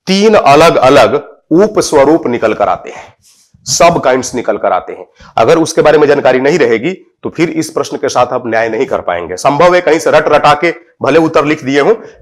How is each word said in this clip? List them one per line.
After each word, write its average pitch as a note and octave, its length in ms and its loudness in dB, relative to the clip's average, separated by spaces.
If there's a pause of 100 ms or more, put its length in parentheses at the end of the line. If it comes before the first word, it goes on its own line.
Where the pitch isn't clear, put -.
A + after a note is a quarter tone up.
तीन G3+ 280 2
अलग-अलग C#3 800 4 (360)
उप G3+ 280 0
स्वरूप D#3 480 2
निकल C3 280 -2
कर - 140 -2
आते F2+ 220 -6
हैं, - 240 -20 (500)
सब E3+ 400 0
kinds C3 300 -2
निकल A2 240 -4
कर G2+ 140 -2
आते F2+ 200 -4
हैं। F2+ 140 -16 (300)
अगर C#3 220 2
उसके D#3 240 -2
बारे D3+ 160 4
में D3+ 80 4
जानकारी C3+ 340 2
नहीं D3 180 0
रहेगी, A#2+ 340 0 (300)
तो - 80 -8
फिर E3 200 -4
इस D#3+ 200 -6
प्रश्न C#3+ 260 -6
के C#3 120 -4
साथ B2 180 0
आप B2 200 -6
न्याय A2+ 220 -2
नहीं A2 180 -4
कर G2+ 140 -4
पाएंगे। F2 360 -6
संभव D#3+ 380 2
है F3+ 60 2
कहीं D#3+ 180 0
से D#3+ 120 -2
रट D3+ 180 2
रटा D3 260 2
के E3 200 -4 (280)
भले C3+ 160 2
उत्तर D#3+ 260 0
लिख D3+ 200 -4
दिए C#3 160 0
हों, F3 140 2 (280)